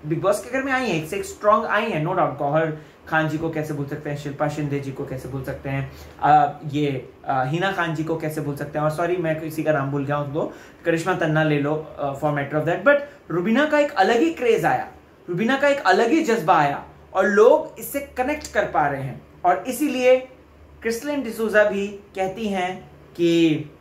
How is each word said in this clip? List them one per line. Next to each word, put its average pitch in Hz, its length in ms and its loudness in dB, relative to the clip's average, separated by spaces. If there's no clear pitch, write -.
Big 151 160 -2
Boss 196 220 2
के 247 60 -12
घर 262 120 -2
में 277 100 -2
आई 254 160 0
है, 175 80 0
एक 151 120 -4
से 202 80 -6
एक 196 80 -6
strong - 420 2
आई 220 240 0
है, 156 140 -2
no 170 60 -2
doubt। 151 260 0
Kohar 151 400 0
Khan 156 200 2
जी 151 100 -4
को 160 120 -2
कैसे 151 240 -4
भूल 139 120 -6
सकते 147 240 -8
हैं, 143 60 -6
Shilpa 147 320 -4
शिंदे 143 320 -2
जी 135 120 -8
को 135 140 -8
कैसे 131 220 -10
भूल 131 160 -8
सकते 135 240 -8
हैं, 135 240 -6
अ, 143 440 4
ये, 143 460 -2
अ, 131 220 0
Hina 175 260 -2
Khan 170 220 -2
जी 151 100 -4
को 160 120 -2
कैसे 156 240 -6
भूल 139 160 -6
सकते 143 220 -6
हैं, 151 60 0
और 156 60 2
sorry 170 260 -2
मैं 160 240 -2
किसी 156 220 -6
का 156 100 2
नाम 139 180 -2
भूल 143 140 -4
गया 147 120 -2
हूं 139 180 -6
तो 190 180 -4
करिश्मा 165 300 0
तन्ना 156 300 2
ले 147 140 2
लो, 143 160 0
अ, 139 220 -4
for 147 180 0
matter 143 240 -2
of 156 60 -2
that। 185 160 -2
But 285 120 6
Rubina 226 360 2
का 294 120 2
एक 285 140 2
अलग 202 240 4
ही 330 140 4
craze 226 340 2
आया, 127 240 0
Rubina 220 280 0
का 285 120 4
एक 277 180 2
अलग 208 220 4
ही 311 140 4
जज्बा 180 360 4
आया 143 260 0
और 190 120 4
लोग 226 540 4
इससे 277 200 -8
connect 285 520 -6
कर 202 120 0
पा 151 240 0
रहे 135 140 -4
हैं। 131 200 -10
और 180 220 2
इसीलिए 254 500 2
Crislin 262 400 -4
D'Souza 214 420 2
भी 196 220 0
कहती 196 640 -6
हैं 190 420 -4
कि 170 480 4